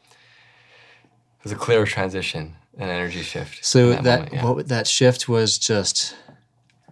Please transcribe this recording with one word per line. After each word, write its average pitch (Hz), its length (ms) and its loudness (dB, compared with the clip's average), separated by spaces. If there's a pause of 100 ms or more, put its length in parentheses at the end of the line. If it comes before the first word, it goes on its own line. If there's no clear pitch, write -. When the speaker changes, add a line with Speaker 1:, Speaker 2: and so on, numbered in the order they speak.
(1400)
Speaker 1:
It - 40 -20
was 104 80 -12
a 104 40 -6
clear 110 300 2
transition, 92 680 -6 (220)
an 98 120 -8
energy 87 340 -6
shift - 420 -12
Speaker 2:
So 123 240 6
Speaker 1:
in 120 80 4
that - 60 -4
Speaker 2:
that, 123 160 4
Speaker 1:
moment, - 140 -10
yeah. 127 120 -4
Speaker 2:
what, - 220 -2
that 117 200 -2
shift 123 400 4
was 113 300 2
just - 580 -2 (760)